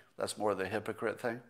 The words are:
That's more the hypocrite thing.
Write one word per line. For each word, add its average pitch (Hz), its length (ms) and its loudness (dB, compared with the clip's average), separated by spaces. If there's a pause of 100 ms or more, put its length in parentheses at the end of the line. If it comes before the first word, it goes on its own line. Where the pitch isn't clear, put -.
(180)
That's 104 200 -2
more 107 180 4
the 92 120 2
hypocrite 104 520 -2
thing. 123 300 -2